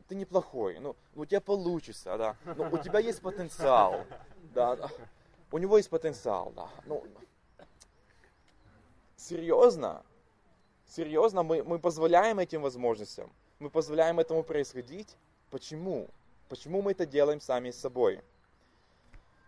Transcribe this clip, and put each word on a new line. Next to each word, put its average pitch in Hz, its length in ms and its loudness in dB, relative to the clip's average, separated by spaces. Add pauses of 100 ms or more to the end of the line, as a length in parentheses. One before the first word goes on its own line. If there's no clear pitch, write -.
ты - 60 -12
неплохой, 151 640 -2
ну, 131 180 -10 (200)
ну, 151 80 -10
у - 20 -6
тебя 190 160 0
получится, 170 760 -4
да, 110 160 -2 (200)
ну, 160 160 -4
у 165 60 -2
тебя 175 220 0
есть 226 200 -2
потенциал, 131 840 2 (480)
да, 123 220 0
да. 135 140 -10 (640)
У 151 60 -6
него 196 200 4
есть 202 120 4
потенциал, 127 640 -4
да». - 180 -14 (160)
Ну, 147 180 -8 (2250)
серьезно? 170 880 4 (840)
Серьезно? 165 540 2
Мы, 165 220 0
мы 170 160 -2
позволяем 170 580 4
этим 165 240 -4
возможностям? 120 720 -4 (240)
Мы 143 140 -12
позволяем 160 480 2
этому 160 240 0
происходить? 147 720 -8 (320)
Почему? 156 600 -8 (380)
Почему 170 360 -6
мы 196 80 0
это 185 160 -2
делаем 143 340 2
сами 123 300 -4
с - 80 -16
собой? 123 420 0 (1300)